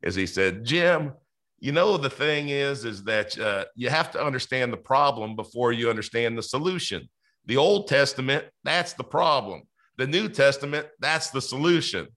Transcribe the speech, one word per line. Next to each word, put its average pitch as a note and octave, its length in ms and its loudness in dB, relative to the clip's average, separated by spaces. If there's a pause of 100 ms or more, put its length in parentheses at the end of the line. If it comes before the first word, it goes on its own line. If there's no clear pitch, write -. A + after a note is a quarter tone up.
is E2+ 120 -4
he F#2+ 120 -2
said, F#2+ 380 0
Jim, D#3 480 2 (460)
you C3 140 -6
know, F#3 240 4
the C#3+ 140 0
thing D3 380 -2
is, C#3 360 -2
is G#2 200 -8
that, G#2+ 340 -2
uh, G2+ 260 -2 (120)
you A#2+ 120 -4
have D#3+ 240 2
to G#2+ 120 -2
understand B2+ 480 -2
the A#2 40 -6
problem A#2+ 600 0
before A#2 360 -2
you A#2 180 0
understand A2+ 460 -2
the A#2 60 -6
solution. C#3+ 680 -4 (380)
The A#2 100 0
Old F#3 320 4
Testament, C#3 580 2 (180)
that's E3+ 300 0
the - 100 -8
problem. C3+ 580 0 (340)
The C3 100 -2
New F3 220 0
Testament, C#3 600 2 (100)
that's D#3 320 -2
the C3+ 100 -4
solution. C#3 760 0